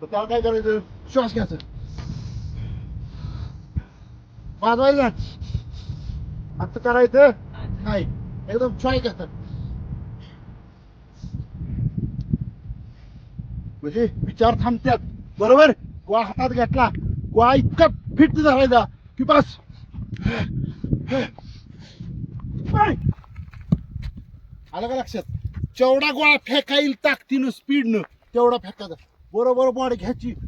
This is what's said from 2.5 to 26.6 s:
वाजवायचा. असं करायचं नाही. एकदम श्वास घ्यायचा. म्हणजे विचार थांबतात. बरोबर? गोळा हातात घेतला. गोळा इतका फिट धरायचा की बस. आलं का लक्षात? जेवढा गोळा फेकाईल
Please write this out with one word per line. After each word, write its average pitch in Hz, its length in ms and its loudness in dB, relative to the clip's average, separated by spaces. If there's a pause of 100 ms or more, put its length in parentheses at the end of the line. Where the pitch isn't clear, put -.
वाजवायचा. 262 460 4 (1600)
असं - 160 -8
करायचं 247 500 6 (540)
नाही. 202 200 -2 (500)
एकदम 240 240 0
श्वास 254 240 0
घ्यायचा. 202 240 -6 (4000)
म्हणजे 208 260 0 (180)
विचार 226 280 4 (100)
थांबतात. 240 340 2 (420)
बरोबर? 262 320 10 (360)
गोळा 214 180 2
हातात 247 240 -2
घेतला. 247 400 2 (440)
गोळा 240 220 6
इतका 311 320 6
फिट - 440 4
धरायचा 269 540 6 (320)
की 254 60 -2
बस. 294 340 4 (4000)
आलं 196 140 -4
का 254 80 -4
लक्षात? 226 280 -6 (540)
जेवढा 269 340 4
गोळा 302 260 2
फेकाईल 277 560 0 (100)